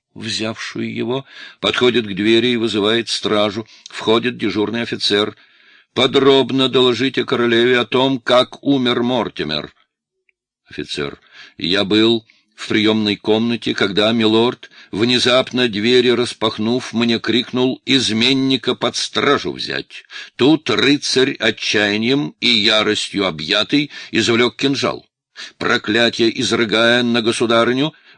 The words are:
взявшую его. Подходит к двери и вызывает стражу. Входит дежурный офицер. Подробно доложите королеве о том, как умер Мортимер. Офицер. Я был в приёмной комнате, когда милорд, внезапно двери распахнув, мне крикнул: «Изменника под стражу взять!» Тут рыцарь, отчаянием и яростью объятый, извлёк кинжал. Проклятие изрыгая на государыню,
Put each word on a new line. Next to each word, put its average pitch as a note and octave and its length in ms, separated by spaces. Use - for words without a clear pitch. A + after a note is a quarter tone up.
взявшую A2 800
его. A#2 320
Подходит A#2 440
к G2+ 80
двери A2 340
и B2 100
вызывает G#2+ 500
стражу. G#2+ 580
Входит A#2+ 480
дежурный G#2+ 440
офицер. G#2+ 560
Подробно C3+ 760
доложите B2+ 560
королеве A#2+ 560
о A#2+ 60
том, C3 340
как B2+ 420
умер B2 420
Мортимер. F2 680
Офицер. C#2+ 480
Я F#2 260
был A2 420
в - 140
приёмной G#2+ 480
комнате, A2+ 580
когда G#2 380
милорд, A2+ 580
внезапно B2 760
двери A#2 400
распахнув, A#2 840
мне A#2 260
крикнул: B2+ 680
«Изменника B2+ 880
под A#2+ 220
стражу G#2+ 560
взять!» C2+ 540
Тут D3 320
рыцарь, C3 640
отчаянием A2 1040
и A2+ 80
яростью G#2+ 760
объятый, F#2+ 680
извлёк A#2 440
кинжал. B2 500
Проклятие A2+ 840
изрыгая A#2 640
на A#2 180
государыню, A#2 720